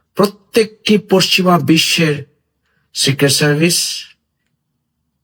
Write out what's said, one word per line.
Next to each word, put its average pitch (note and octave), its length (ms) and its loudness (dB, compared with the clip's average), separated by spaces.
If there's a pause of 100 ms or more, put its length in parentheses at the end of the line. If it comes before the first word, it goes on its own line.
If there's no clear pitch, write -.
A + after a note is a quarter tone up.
(160)
প্রত্যেকটি G#3 800 -2
পশ্চিমা F#3 640 0
বিশ্বের D#3 560 0 (800)
সিক্রেট C#3 380 0
সার্ভিস D#3 460 0 (1500)